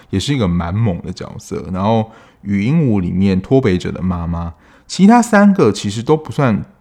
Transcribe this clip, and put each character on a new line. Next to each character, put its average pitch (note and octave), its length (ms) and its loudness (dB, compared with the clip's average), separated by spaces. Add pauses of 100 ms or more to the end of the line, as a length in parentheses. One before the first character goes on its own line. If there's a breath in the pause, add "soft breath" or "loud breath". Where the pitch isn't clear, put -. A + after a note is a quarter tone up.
也 F#2+ 100 -2
是 C#3+ 140 -2
一 C#3+ 40 -2
个 G#2+ 100 0
蛮 F2 260 -2
猛 G#2 300 -2
的 F#2 100 -10
角 - 240 -14
色。 - 340 -12
然 F#2 120 -4
后 A2 180 2 (400 loud breath)
《语 G2+ 220 -2
音 D3 240 0
五》 G#2+ 140 2
里 F2 100 -4
面 F#2+ 300 2
脱 C3+ 180 2
北 G#2+ 160 2
者 F2 160 -4
的 - 100 -8
妈 F2 260 -4
妈， E2+ 260 -6 (320 soft breath)
其 - 220 2
他 A#3+ 120 8
三 G3+ 320 4
个 E3 200 4
其 G#2 180 -4
实 A2+ 140 -6
都 D3+ 120 2
不 D#3 160 -4
算 A#2 320 0 (180)